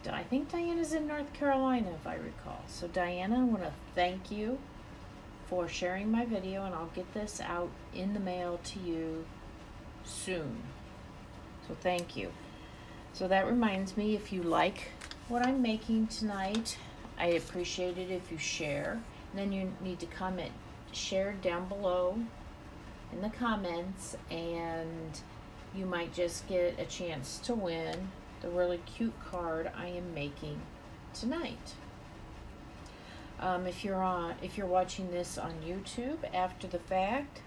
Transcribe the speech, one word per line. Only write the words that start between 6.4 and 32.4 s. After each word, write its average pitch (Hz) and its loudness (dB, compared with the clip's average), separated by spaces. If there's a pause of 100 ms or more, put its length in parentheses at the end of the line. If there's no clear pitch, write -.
and 180 -2
I'll 165 -2
get 185 -4
this 214 -4
out 175 0 (260)
in 196 0
the 208 2
mail 180 0
to - -6
you 160 -2 (800)
soon. 160 -2 (1040)
So 160 -4
thank 180 2
you. 92 -4 (800)
So 185 -2
that 190 8
reminds 202 4
me, 214 4
if 202 -4
you 180 0
like 165 4 (360)
what 240 4
I'm 262 6
making 220 4
tonight, 208 0 (400)
I - 4
appreciate 175 2
it 185 -2
if 180 -2
you 160 -4
share. 151 0 (300)
And 196 -4
then 196 2
you 190 0
need 180 -2
to 175 -2
comment, 180 -2 (400)
share 196 2
down 185 2
below 190 4 (920)
in 175 -2
the 214 0
comments, 190 0 (140)
and 165 -2 (560)
you 190 -2
might 175 0
just 170 0
get 175 4
a - 0
chance 156 -4
to - 0
win 170 0 (320)
the 165 -4
really 175 4
cute 226 0 (160)
card 165 0
I 175 -4
am 180 -4
making 147 -4 (520)
tonight. 277 -2 (1600)